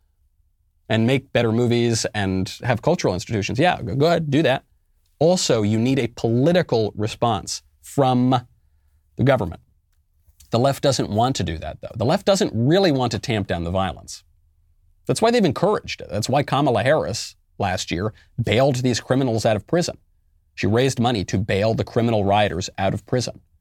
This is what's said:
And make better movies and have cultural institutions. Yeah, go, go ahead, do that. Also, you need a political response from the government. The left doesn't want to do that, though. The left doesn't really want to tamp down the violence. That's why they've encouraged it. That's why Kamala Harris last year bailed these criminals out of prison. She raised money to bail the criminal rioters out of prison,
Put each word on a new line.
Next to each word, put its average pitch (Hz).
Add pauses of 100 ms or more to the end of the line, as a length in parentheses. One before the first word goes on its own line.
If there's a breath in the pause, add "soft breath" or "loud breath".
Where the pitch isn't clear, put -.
(880)
And 110
make 135
better 117
movies 117
and 95 (160)
have 123
cultural 147
institutions. 98
Yeah, 175
go, 95
go 143
ahead, 165
do 143
that. 131 (560)
Also, 151
you 107
need 131
a 120
political 123
response 107 (180)
from 127 (680)
the -
government. 120 (880)
The 117
left 135
doesn't -
want 117
to 101
do 82
that, 76
though. -
The 110
left 170
doesn't 196
really 156
want 127
to 104
tamp 107
down 85
the 85
violence. - (840)
That's -
why 226
they've 233
encouraged -
it. -
That's 104
why 135
Kamala 131
Harris 110 (220)
last 95
year 95 (280 soft breath)
bailed 127
these 123
criminals 127
out 110
of 104
prison. - (580)
She -
raised 123
money 113
to -
bail 104
the -
criminal 113
rioters 98
out 98
of -
prison, - (200)